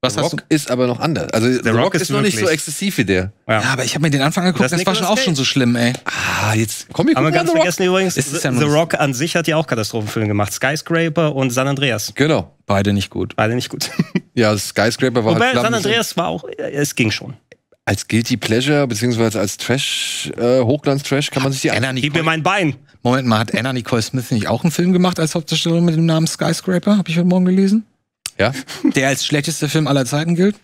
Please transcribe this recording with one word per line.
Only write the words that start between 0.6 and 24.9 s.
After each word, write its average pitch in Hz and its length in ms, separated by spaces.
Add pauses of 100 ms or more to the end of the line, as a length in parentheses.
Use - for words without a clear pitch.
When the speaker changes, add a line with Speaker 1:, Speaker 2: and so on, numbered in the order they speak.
Speaker 2:
aber 127 160
noch 120 140
anders. 139 320
Also 113 180 (120)
The 117 80
Speaker 3:
Rock 113 140
Speaker 2:
Rock 285 100
Speaker 3:
ist 175 80
Speaker 2:
ist 170 80
noch 208 100
nicht 214 140
so - 80
Speaker 3:
wirklich 165 120
Speaker 2:
exzessiv 175 440
wie 117 80
der. 92 260 (160)
Speaker 3:
Ja. 110 140
Speaker 1:
Ja, 123 100
aber 127 120
ich - 100
hab 147 80
mir 160 80
den 139 120
Anfang 170 220
geguckt, 185 200
Speaker 3:
Das - 80
Speaker 1:
das - 0 (120)
war 190 80
Speaker 3:
Nicolas 180 60
Speaker 1:
schon 185 80
auch 208 120
schon 254 140
Speaker 3:
Cage. 143 60
Speaker 1:
so 131 60
schlimm, 123 320
ey. 120 160 (120)
Speaker 2:
Ah, 104 500
jetzt - 380
komm, 190 160
wir 320 60
Speaker 3:
Haben 139 100
wir 156 60
Speaker 2:
gucken - 80
Speaker 3:
ganz 339 100
Speaker 2:
The 349 60
Rock. 320 80
Speaker 3:
vergessen 190 220
übrigens, 185 320
Speaker 1:
Es 143 160
ist 170 120
ja 135 80
Speaker 3:
The 123 60
Speaker 1:
nur 147 160
Speaker 3:
Rock 160 200
an 139 200
sich 156 220
hat 165 120
ja 156 80
auch 160 100
Katastrophenfilme 107 640
gemacht. 104 240
Skyscraper 156 840
und 131 160
San 131 180
Andreas. 135 460
Speaker 2:
Genau. 135 400 (120)
Speaker 1:
Beide 101 260
nicht 101 180
gut. - 260
Speaker 3:
Beide 110 180
nicht 123 140
gut. - 280
<laughs> - 40 (380)
Speaker 2:
Ja, 107 200
Skyscraper 117 680
war 110 120
Speaker 3:
Wobei, 240 100
Speaker 2:
halt 262 80
Speaker 3:
San 240 140
Speaker 2:
flammig. 233 80 (100)
Speaker 3:
Andreas 226 320
war 185 100
auch, 170 160
äh, - 280
es 147 220
ging 110 160
schon. - 220 (540)
Speaker 2:
Als - 200
Guilty 123 300
Pleasure, 131 500
beziehungsweise 113 540
als 101 160
Trash, - 800
äh, 123 240
Hochglanz-Trash 139 680
kann 131 120
man 135 100
sich 131 100
die 147 80
Speaker 1:
Anna 120 220
Speaker 3:
Gib 127 100
Speaker 1:
Nicole 147 200
Speaker 3:
mir 160 40
mein 160 160
Bein. 180 320 (280)
Speaker 1:
Moment 127 240
mal, 110 120
hat 110 180
Anna 123 160
Nicole 120 300
Smith 127 300
nicht 107 160
auch 117 140
einen 165 100
Film 180 200